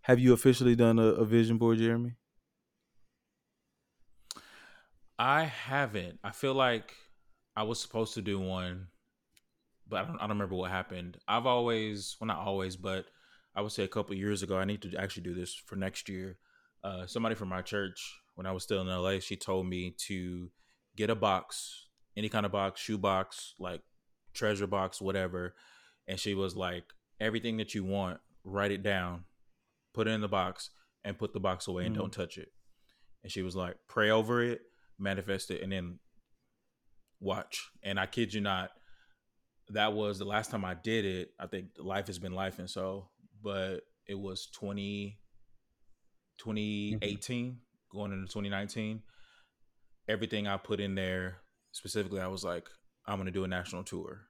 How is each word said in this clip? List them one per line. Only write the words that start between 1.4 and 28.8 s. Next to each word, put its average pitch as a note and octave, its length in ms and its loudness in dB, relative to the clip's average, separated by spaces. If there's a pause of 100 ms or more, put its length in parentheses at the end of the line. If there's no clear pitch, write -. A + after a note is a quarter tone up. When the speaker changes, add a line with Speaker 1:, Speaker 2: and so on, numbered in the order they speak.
Speaker 1:
board, A2+ 220 6
Jeremy? A#2 360 2 (3000)
Speaker 2:
I C#3 260 6
haven't. B2 800 -2
I G2+ 80 -4
feel C3+ 220 0
like B2+ 400 4 (640)
I G#2+ 80 0
was A2+ 180 -2
supposed A2+ 340 -2
to A2 60 -4
do G2 180 0
one, F#2 500 -4 (1000)
but G2 160 -2
I - 40 -4
don't, E3 100 -6
I - 40 -6
don't G#2+ 100 -2
remember G2+ 240 0
what F2+ 160 -2
happened. F2+ 560 -6
I've A#2 200 2
always, A2+ 760 2
well, A2+ 60 -4
not F2 120 -2
always, F#2+ 380 -2
but F#2+ 300 -4 (480)
I G2+ 60 -2
would G#2+ 100 -2
say G2 120 0
a F#2+ 60 0
couple G2+ 260 -2
years G2 280 0
ago, F#2+ 140 0
I F#2+ 80 2
need G2+ 180 -2
to F2 140 -8
actually F#2+ 260 -4
do F2 120 -4
this F2+ 200 -6
for - 200 -14
next F#2+ 340 -4
year. F#2 300 -8 (440)
Uh, F2+ 240 -6
somebody A2+ 280 0
from G2+ 140 -6
my F#2 120 -2
church, G2 400 -4 (340)
when F#2 120 -8
I F#2+ 60 -2
was F#2 100 -6
still G2 180 0
in F#2 80 -4
L F#2 180 0
A, G2 140 2
she F#2+ 160 -8
told F#2 300 0
me F2+ 240 -2 (160)
to F2+ 440 -6 (440)
get G#2 140 0
a A2+ 60 4
box, - 720 0 (280)
any G#2+ 120 -2
kind G#2 160 2
of F#2 60 0
box, G2 300 0
shoe G#2+ 160 -2
box, F#2+ 640 0
like, F2+ 220 -8 (520)
treasure G#2 340 0
box, F#2+ 340 -2
whatever. F#2 540 -2 (520)
And F#2+ 120 -4
she G2+ 160 0
was F#2+ 200 -2
like, F2 380 -4 (260)
"Everything A2 380 -2
that A2 180 -4
you G2+ 100 0
want, F#2+ 360 -2 (220)
write G2 280 0
it G2 120 -2